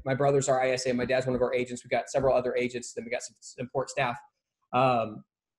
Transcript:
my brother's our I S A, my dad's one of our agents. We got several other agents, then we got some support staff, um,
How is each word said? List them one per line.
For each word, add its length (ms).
my 120
brother's 340
our 100
I 120
S 160
A, 60
my 120
dad's 220
one 80
of 80
our 100
agents. 300
We 60
got 200
several 260
other 220
agents, 360
then 120
we 60
got 100
some 180
support 520
staff, 260
um, 500